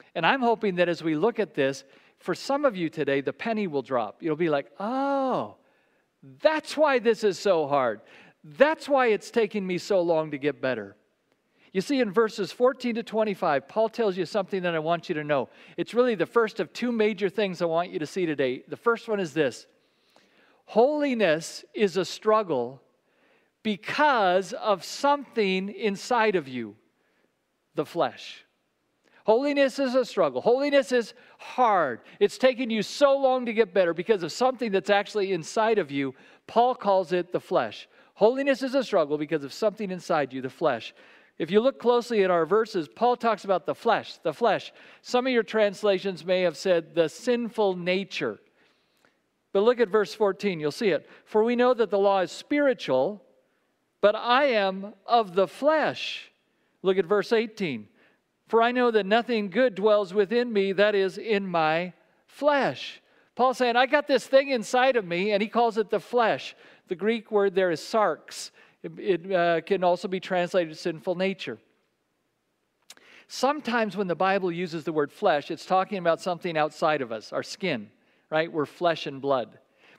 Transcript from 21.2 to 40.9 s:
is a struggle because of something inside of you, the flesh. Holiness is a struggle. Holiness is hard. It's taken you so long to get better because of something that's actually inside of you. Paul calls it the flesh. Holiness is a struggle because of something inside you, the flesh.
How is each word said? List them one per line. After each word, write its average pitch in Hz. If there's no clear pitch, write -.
is 190
a 185
struggle 156
because 202
of 196
something 214
inside 214
of 151
you, 117
the 156
flesh. -
Holiness 277
is 262
a 254
struggle. 143
Holiness 269
is 240
hard. 175
It's -
taken 254
you 220
so 277
long 262
to 233
get 208
better 180
because 180
of 160
something 247
that's 190
actually 202
inside 214
of 151
you. 139
Paul 247
calls 190
it 175
the 165
flesh. 131
Holiness 262
is 262
a 277
struggle 151
because 151
of 135
something 208
inside 156
you, 131
the 127
flesh. 127